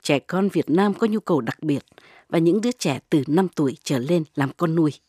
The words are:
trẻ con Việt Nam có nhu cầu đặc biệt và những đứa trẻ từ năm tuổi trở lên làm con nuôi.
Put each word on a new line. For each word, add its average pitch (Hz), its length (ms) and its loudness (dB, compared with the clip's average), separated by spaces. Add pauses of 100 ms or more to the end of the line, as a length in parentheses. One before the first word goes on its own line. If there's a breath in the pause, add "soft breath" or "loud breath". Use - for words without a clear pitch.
trẻ 143 160 0
con 190 300 -2
Việt 170 220 -2
Nam 190 240 2
có 226 120 -2
nhu 208 140 -2
cầu 165 200 0
đặc 117 220 -6
biệt 147 200 -2 (460 soft breath)
và 170 100 0
những 170 220 4
đứa 240 120 -2
trẻ 139 260 -4 (120)
từ 151 160 2
năm 175 300 2
tuổi 139 260 0
trở 139 160 -2
lên 160 260 0 (100)
làm 135 220 0
con 165 180 0
nuôi. 160 160 2 (180)